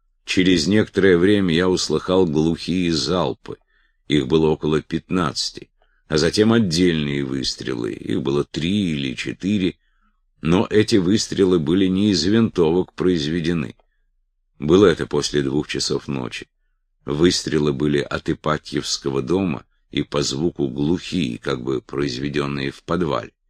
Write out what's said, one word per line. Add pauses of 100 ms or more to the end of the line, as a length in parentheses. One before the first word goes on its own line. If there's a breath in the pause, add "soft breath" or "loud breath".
(240)
Через
некоторое
время
я
услыхал
глухие
залпы. (500)
Их
было
около
пятнадцати, (380)
а
затем
отдельные
выстрелы.
Их
было
три
или
четыре, (640)
но
эти
выстрелы
были
не
из
винтовок
произведены. (840)
Было
это
после
двух
часов
ночи. (580)
Выстрелы
были
от
Ипатьевского
дома (240)
и
по
звуку
глухие,
как
бы
произведенные
в
подвале. (180)